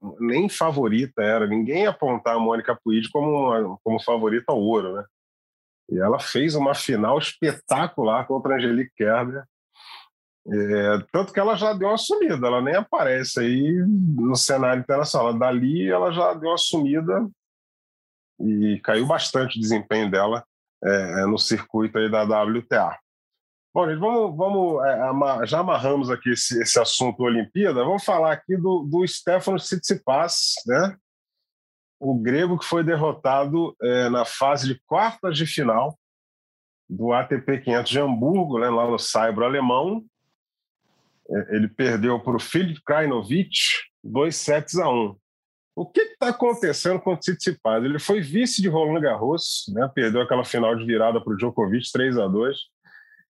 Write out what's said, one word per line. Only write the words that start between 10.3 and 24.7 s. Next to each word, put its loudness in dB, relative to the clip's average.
É, 2
tanto -2
que 0
ela 2
já 0
deu -2
uma 0
sumida, 0
ela 2
nem 0
aparece 0
aí 2
no 2
cenário 2
internacional. 0
Dali 0
ela 2
já 2
deu -4
uma 2
sumida 0
e 0
caiu 0
bastante -2
o -4
desempenho 0
dela, 0
é, 0
é, 2
no 2
circuito -2
aí 0
da 0
W 0
T -2
A. 0
Bom, 2
gente, -2
vamos, 0
vamos, 0